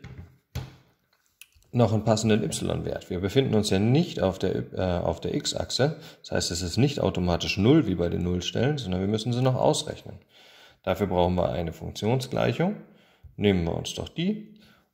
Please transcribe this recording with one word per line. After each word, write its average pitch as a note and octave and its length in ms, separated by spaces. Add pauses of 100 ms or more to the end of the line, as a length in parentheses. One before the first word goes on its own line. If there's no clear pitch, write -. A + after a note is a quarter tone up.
(1700)
noch A#2 220
einen G#2+ 100
passenden A2 400
y-Wert. E2 680
Wir F2 80
befinden A2+ 340
uns G#2 160
ja G2 80
nicht B2 420
auf F#2 200
der, A2 340
äh, F2+ 320
auf E2+ 160
der - 140
x-Achse, - 640 (220)
das - 100
heißt, F#2 200
es F2 120
ist F2 140
nicht C3 220
automatisch F2+ 580
null B2 280
wie F#2 100
bei F2 140
den F2+ 140
Nullstellen, G2 560
sondern F#2 220
wir G2 60
müssen A2+ 260
sie B2 100
noch C3 120
ausrechnen. - 640 (600)
Dafür F#2 260
brauchen F2+ 280
wir F2 160
eine E2 220
Funktionsgleichung. A#2+ 1080 (540)
Nehmen F#2+ 300
wir E2 100
uns E2 180
doch - 160
die G3 500 (340)